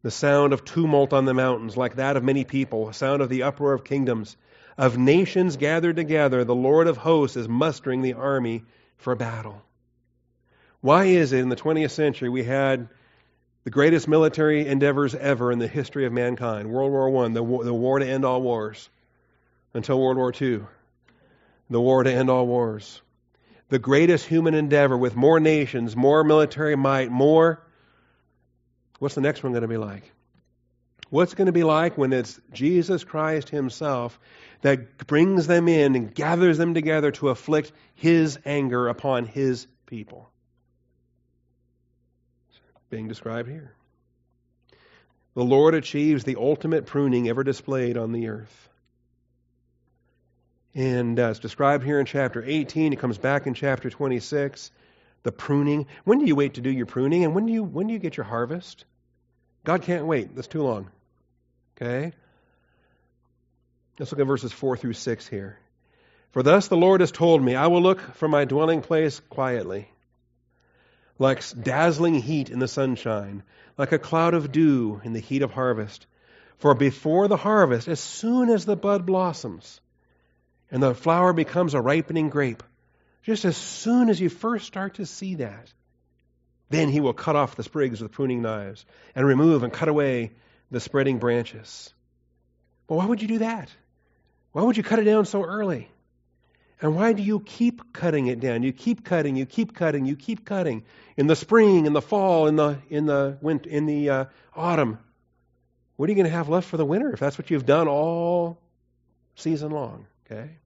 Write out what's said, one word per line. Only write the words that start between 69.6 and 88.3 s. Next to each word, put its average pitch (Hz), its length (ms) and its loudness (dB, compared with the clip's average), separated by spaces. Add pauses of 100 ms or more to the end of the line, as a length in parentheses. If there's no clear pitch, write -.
like 135 200 2
s-, - 120 -14
dazzling 151 640 0
heat 139 340 -2
in 127 120 -8
the 127 80 0
sunshine, 110 720 -6 (340)
like 139 140 -4
a 160 80 2
cloud 165 360 0
of 143 180 -4
dew 131 500 2
in 117 100 -10
the 113 60 -6
heat 135 240 -4
of 131 80 -2
harvest. 113 560 -4 (520)
For 147 140 6
before 147 540 2
the 196 100 2
harvest, 170 520 2
as 160 100 -4
soon 240 500 -2
as 214 160 2
the 208 120 -2
bud 202 300 -2
blossoms 180 720 -4 (920)
and 131 100 -4
the 131 140 2
flower 175 380 2
becomes 165 420 -2
a 139 60 0
ripening 156 480 -2
grape, 131 340 -4 (600)
just 220 220 -4
as 180 120 0
soon 240 520 0
as 190 120 2
you 180 80 0
first 220 400 -6
start 190 260 -10
to 202 100 -12
see 190 300 -12
that, 113 380 -12 (1000)
then 156 180 0
he 143 120 0
will 131 120 0
cut - 220 -4
off 147 220 0
the 117 80 -10
sprigs 127 360 -4
with 110 120 -12
pruning 127 280 -4